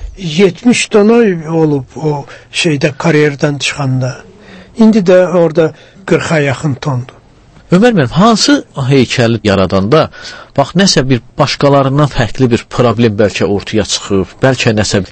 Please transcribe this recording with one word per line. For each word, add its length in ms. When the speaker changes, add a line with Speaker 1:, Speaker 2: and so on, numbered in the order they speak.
Speaker 1:
yetmiş 680
tona 280
olub 320
o 300
şeydə, 460
karyerdən 600
çıxanda. 580
İndi 200
də 340
orada 400
qırxa 340
yaxın 340
tondur. 400
Speaker 2:
Ömər 200
müəllim, 180
hansı 540
heykəli 680
yaradanda, 640
bax, 180
nəsə 340
bir 120
başqalarından 720
fərqli 420
bir 200
problem 460
bəlkə 280
ortaya 400
çıxıb, 420
bəlkə 340
nəsə 360